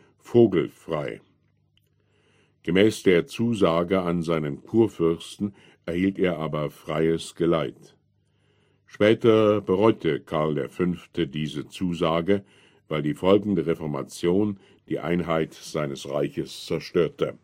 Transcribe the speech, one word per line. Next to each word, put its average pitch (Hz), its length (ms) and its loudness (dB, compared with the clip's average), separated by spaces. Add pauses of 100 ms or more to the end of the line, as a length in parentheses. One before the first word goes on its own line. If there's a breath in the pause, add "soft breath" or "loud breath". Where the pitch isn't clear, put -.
(180 soft breath)
vogelfrei. 80 1000 0 (1400)
Gemäß 101 400 2
der 85 240 4
Zusage 87 760 0
an 87 200 -2
seinen 76 400 -4
Kurfürsten 101 920 -2 (320 soft breath)
erhielt 95 320 -2
er 87 200 0
aber 76 320 -4
freies 80 640 -4
Geleit. 82 640 -4 (920)
Später 110 760 4
bereute 92 580 2
Karl 78 340 -2
der 71 140 -4
Fünfte 87 580 -4
diese 73 420 -8
Zusage, 87 760 -2 (460 soft breath)
weil 76 120 -4
die 73 120 -4
folgende 98 500 2
Reformation 82 960 -2 (300 soft breath)
die 78 100 -6
Einheit 82 560 -2
seines 69 560 -8
Reiches 71 560 -6
zerstörte. 80 760 -4